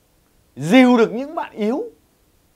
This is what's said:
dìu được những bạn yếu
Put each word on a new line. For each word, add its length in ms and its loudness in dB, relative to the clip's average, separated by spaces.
dìu 400 4
được 160 0
những 220 -12
bạn 180 -12
yếu 320 -6